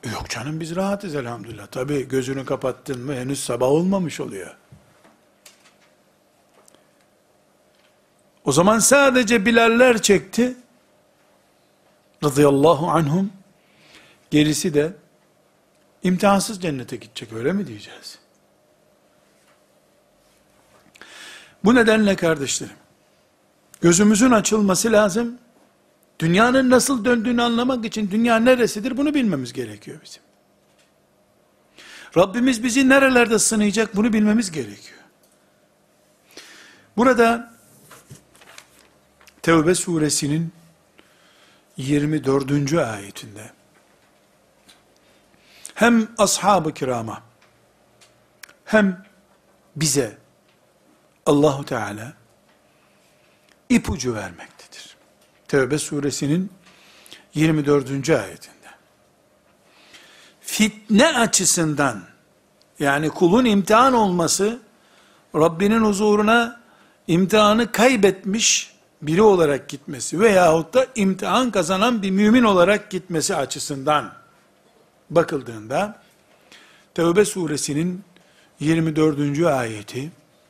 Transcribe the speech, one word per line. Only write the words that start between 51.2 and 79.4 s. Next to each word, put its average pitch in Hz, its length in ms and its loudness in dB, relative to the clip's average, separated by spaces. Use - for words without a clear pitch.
Allahu 143 400 0
Teala 110 480 -10
ipucu 135 460 -2
vermektedir. - 800 -18
Tevbe 135 300 0
suresinin 147 760 -4
yirmi 156 320 0
dördüncü 139 480 0
ayetinde. 95 420 -6
Fitne 214 680 0
açısından, 156 960 -2
yani 147 300 0
kulun 185 360 2
imtihan 220 480 4
olması, 196 640 0
Rabbinin 180 480 2
huzuruna 214 800 0
imtihanı 208 640 2
kaybetmiş 208 1040 0
biri 156 200 0
olarak 170 480 4
gitmesi 147 500 -10
veyahut 180 540 4
da 254 220 2
imtihan 202 560 -2
kazanan 196 500 -2
bir 190 100 -4
mümin 214 320 4
olarak 202 480 2
gitmesi 175 440 -4
açısından 139 800 -4
bakıldığında, 147 920 -4
Tevbe 175 320 2
suresinin 165 800 -6
yirmi 160 360 -2
dördüncü 147 500 0